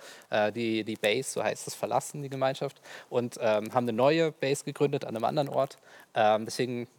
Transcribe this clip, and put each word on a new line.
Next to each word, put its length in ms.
äh, 220
die, 320
die 100
Base, 360
so 120
heißt 240
es, 80
verlassen, 480
die 60
Gemeinschaft, 520
und, 300
ähm, 340
haben 140
eine 40
neue 380
Base 340
gegründet 400
an 120
einem 80
anderen 240
Ort. 300
Ähm, 300
deswegen 420